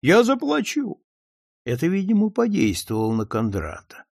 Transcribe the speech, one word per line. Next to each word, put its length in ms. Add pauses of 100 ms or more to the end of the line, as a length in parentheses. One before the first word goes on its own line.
«Я 220
заплачу». 800 (600)
Это, 240
видимо, 420
подействовало 840
на 120
Кондрата. 840